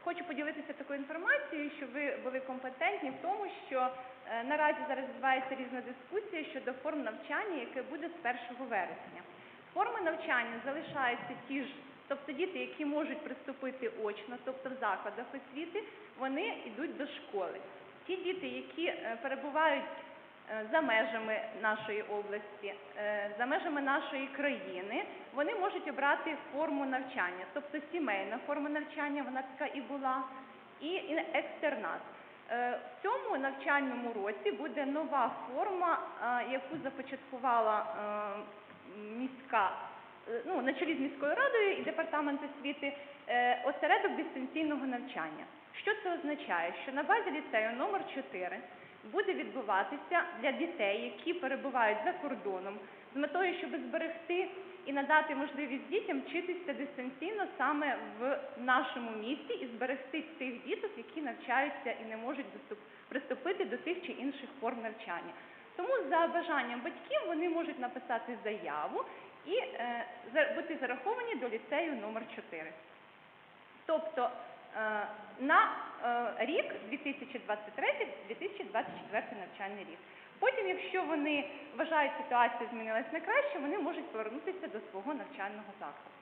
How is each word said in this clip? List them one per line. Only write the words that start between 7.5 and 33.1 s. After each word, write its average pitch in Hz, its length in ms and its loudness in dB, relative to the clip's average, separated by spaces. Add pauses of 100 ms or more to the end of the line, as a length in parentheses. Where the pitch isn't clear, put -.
яке 247 220 -4
буде 294 260 -4
з 339 140 -8
першого 247 440 -2
вересня. 180 560 -2 (520)
Форми 440 280 2
навчання 262 640 2
залишаються 269 680 0 (140)
ті 277 160 0
ж, 226 60 -6 (380)
тобто 277 240 -4
діти, 349 280 -2
які - 260 -2
можуть 294 360 0
приступити 254 720 -4 (120)
очно, 214 420 -4
тобто 262 240 -4
в 262 40 -4
закладах 214 600 0
освіти, 330 500 -6 (340)
вони 277 480 0
йдуть 247 320 -4
до 285 100 -4
школи. - 520 -4 (480)
Ті 359 80 0
діти, 349 320 -2
які, 262 400 -4
е, 226 340 -2
перебувають, 277 640 4 (640)
е, 214 200 -2
за 320 100 8
межами 220 600 4 (200)
нашої 214 400 2
області, 202 720 -4 (240)
е, 208 400 0
за 240 80 2
межами 302 360 2
нашої 277 460 2
країни, 226 800 0 (280)
вони 302 220 2
можуть 370 320 0
обрати 285 500 4 (160)
форму 285 320 2
навчання, 254 680 0
тобто - 260 -4 (120)
сімейна 220 560 0
форма 294 220 0
навчання, 294 540 0
вона 262 200 -2 (140)
така 294 160 -2
і 277 80 -4
була, 262 420 0 (580)
і, 285 60 -4
і 330 280 0 (180)
екстернат. 240 680 0 (520)
Е, 240 280 2 (200)
в - 40 -18
цьому 440 340 2